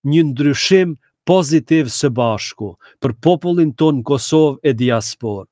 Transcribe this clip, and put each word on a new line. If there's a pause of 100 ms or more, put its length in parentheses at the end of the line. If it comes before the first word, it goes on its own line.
(100)
një
ndryshim (300)
pozitiv
së
bashku (240)
për
popullin
ton
Kosovë
e
diasporë.